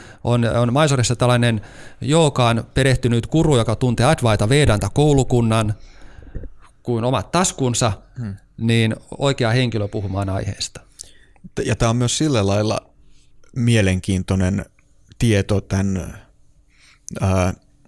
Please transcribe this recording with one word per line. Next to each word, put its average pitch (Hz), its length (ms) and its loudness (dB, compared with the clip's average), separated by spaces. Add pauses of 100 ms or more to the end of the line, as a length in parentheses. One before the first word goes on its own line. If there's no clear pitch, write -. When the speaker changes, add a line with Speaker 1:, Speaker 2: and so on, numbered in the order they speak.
(240)
Speaker 1:
on, 120 220 0
on 120 280 0
Maisorissa 135 420 2
tällainen 120 460 2 (400)
joogaan 123 600 2 (100)
perehtynyt 123 540 0
guru, 156 300 2
joka 110 180 0
tuntee 117 300 0
Advaita 110 440 2
Vedanta-koulukunnan 117 1200 2 (1120)
kuin 117 200 -4
omat 123 280 -2
taskunsa, 127 600 0 (280)
Speaker 2:
Hmm. 101 160 -8 (220)
Speaker 1:
niin 113 380 2 (220)
oikea 135 340 0
henkilö 113 360 0
puhumaan 98 420 -4
aiheesta. - 500 -8 (760)
Speaker 2:
T-, - 100 -4
ja - 100 0
tää 117 140 0
on 113 60 0
myös 123 220 -2
sillä 127 300 0
lailla 104 320 0 (760)
mielenkiintoinen 95 1120 0 (540)
tieto 101 420 2
tän 95 560 -4 (1040)
ää, 92 320 0 (340)